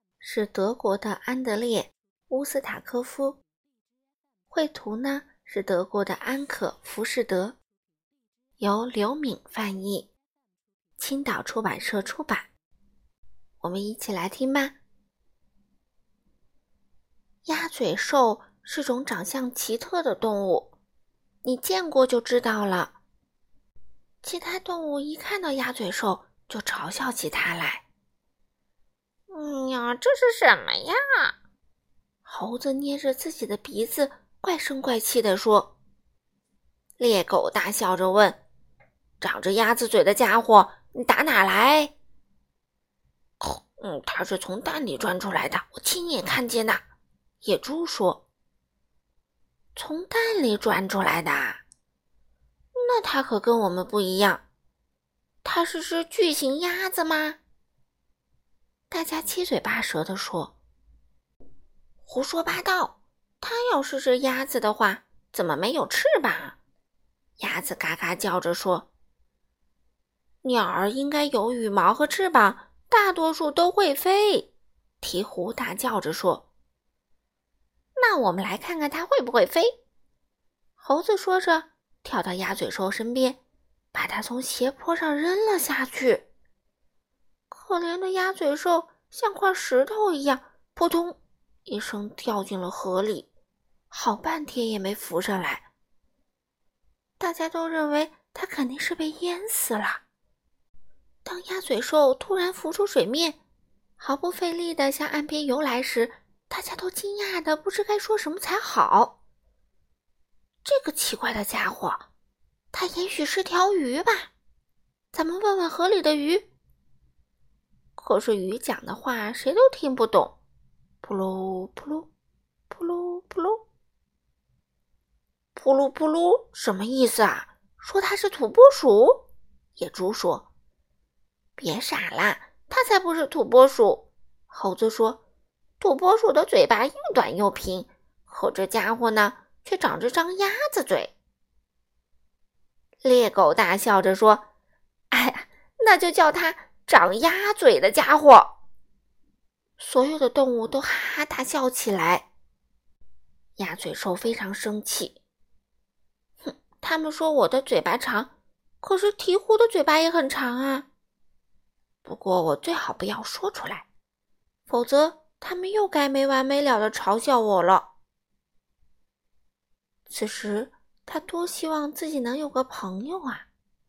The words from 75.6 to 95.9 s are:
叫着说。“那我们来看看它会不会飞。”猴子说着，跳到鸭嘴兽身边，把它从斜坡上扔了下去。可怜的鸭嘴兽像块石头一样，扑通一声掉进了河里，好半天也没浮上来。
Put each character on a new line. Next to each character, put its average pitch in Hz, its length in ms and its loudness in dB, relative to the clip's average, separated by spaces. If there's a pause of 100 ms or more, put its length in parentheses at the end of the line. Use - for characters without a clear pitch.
叫 233 240 -4
着 160 140 -4
说。 - 400 -2 (1500)
“那 403 120 0
我 202 120 2
们 185 120 -4
来 226 140 -6
看 349 200 -8
看 294 120 -2
它 320 160 -8
会 554 160 2
不 247 100 -6
会 240 140 4
飞。” - 180 2 (1120)
猴 294 260 -2
子 403 160 0
说 370 240 0
着， 330 300 0 (320)
跳 220 180 -4
到 190 120 -6
鸭 185 200 -6
嘴 - 160 -6
兽 196 220 -4
身 226 220 -6
边， 262 300 0 (480)
把 - 140 -6
它 - 160 -8
从 240 180 -8
斜 254 300 -2
坡 330 260 -4
上 311 220 -2
扔 370 300 0
了 403 100 2
下 277 280 -4
去。 - 420 0 (1200)
可 - 300 -4
怜 339 180 -4
的 381 140 -6
鸭 381 200 -2
嘴 320 240 -2
兽 339 340 0 (200)
像 427 240 -4
块 392 180 2
石 262 340 2
头 427 260 0
一 277 120 -4
样， 277 160 2 (360)
扑 339 120 2
通 339 320 -2 (440)
一 208 160 -10
声 208 300 -10
掉 208 340 -6
进 196 160 -8
了 180 100 -8
河 185 320 -4
里， 208 300 -6 (560)
好 - 280 -2
半 320 300 -6
天 233 240 -4
也 214 80 -4
没 190 160 -6
浮 170 260 -8
上 190 220 -4
来。 - 300 -8 (1500)